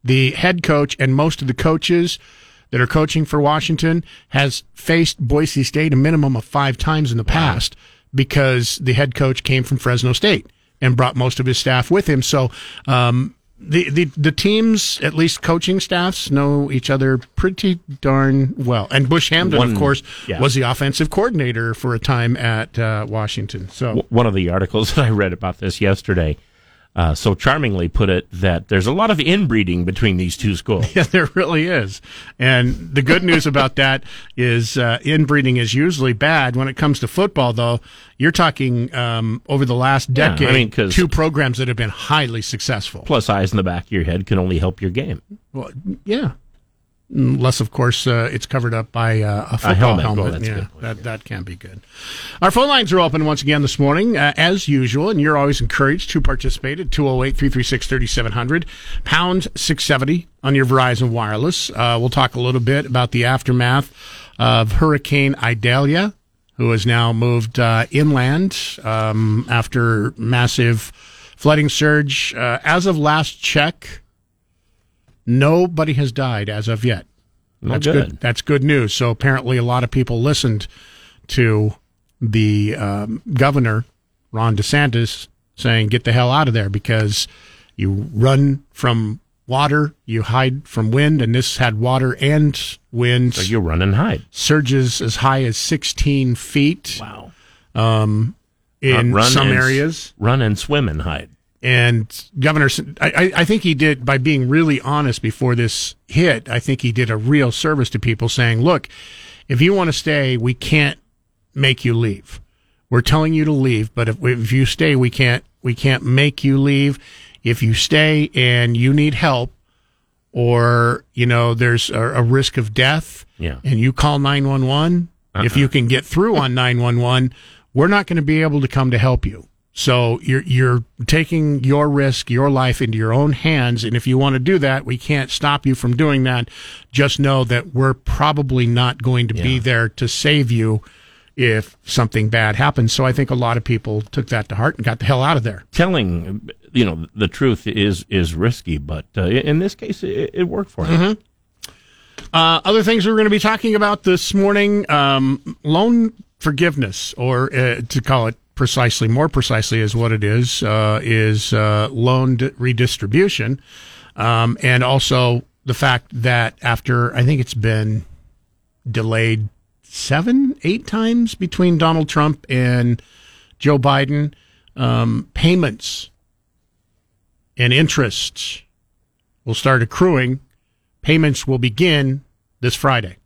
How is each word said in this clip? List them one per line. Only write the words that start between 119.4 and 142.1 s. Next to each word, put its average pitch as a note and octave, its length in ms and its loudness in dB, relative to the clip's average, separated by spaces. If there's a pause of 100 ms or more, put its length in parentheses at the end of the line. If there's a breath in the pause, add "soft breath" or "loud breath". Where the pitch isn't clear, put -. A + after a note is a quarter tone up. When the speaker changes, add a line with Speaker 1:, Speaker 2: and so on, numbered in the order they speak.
Speaker 1:
or, A#2+ 720 2 (100)
you B2 120 0
know, A#2 300 2
there's A#2+ 340 0
a, A#2 100 -4
a B2 220 -2
risk B2+ 360 2
of A2 180 -4
death, C#3+ 500 -2 (140)
Speaker 2:
Yeah. D#2 240 -6
Speaker 1:
and C3 160 0
you B2+ 120 2
call D3 280 0
nine C#3 280 0
one C3+ 200 0
one, E3+ 400 2 (280)
if A#2+ 180 0
Speaker 2:
Uh-uh. C#3+ 60 4
Speaker 1:
you C3+ 80 4
can B2 200 0
get C3 180 0
through G3 320 2
on C3 160 0
nine B2 260 0
one A#2+ 200 0
one, B2+ 340 0 (400 loud breath)
we're D3 140 2
not G3+ 200 2
gonna E3 140 0
be D#3 220 2
able D3 180 0
to C3 60 0
come C3 240 0
to B2 80 2
help B2+ 260 2
you." G#2 220 -10 (260)
So B2 500 0
you're, C3 200 0
you're B2+ 400 2 (220)
taking D3+ 580 0
your C#3+ 240 2
risk, C#3 440 0
your C3+ 180 2
life C3 320 0
into A2+ 160 -2
your A2 160 0
own C#3+ 200 2
hands, B2 500 0
and A#2 120 -2
if A#2+ 120 -2
you B2+ 100 2
wanna C3+ 220 2
do F3 200 2
that, C3+ 260 0
we B2 120 -4
can't C3+ 320 -4
stop C#3+ 380 -2
you C3 80 2
from A#2+ 200 -2
doing C#3+ 280 2
that. B2 260 0 (420 loud breath)
Just C#3 280 0
know C#3 240 2
that A#2+ 320 -2
we're C3 180 2
probably C#3 720 0
not A#2+ 380 0
going B2 240 2
to A2 80 -4
be B2+ 200 0
Speaker 2:
Yeah. B2+ 40 0
Speaker 1:
there A2+ 300 0
to - 180 -4
save D3 440 0
you A2 300 2 (540 soft breath)
if A2+ 480 0
something A2 460 0